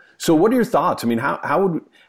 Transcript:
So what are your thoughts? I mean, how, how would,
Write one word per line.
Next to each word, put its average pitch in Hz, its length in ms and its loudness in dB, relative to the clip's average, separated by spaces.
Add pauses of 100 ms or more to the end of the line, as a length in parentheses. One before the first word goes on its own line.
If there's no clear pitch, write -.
(160)
So - 180 0
what 196 180 4
are - 20 0
your 240 100 2
thoughts? 147 400 -2
I 117 40 0
mean, 117 100 0
how, 151 240 -4
how 160 240 0
would, 165 180 -4 (240)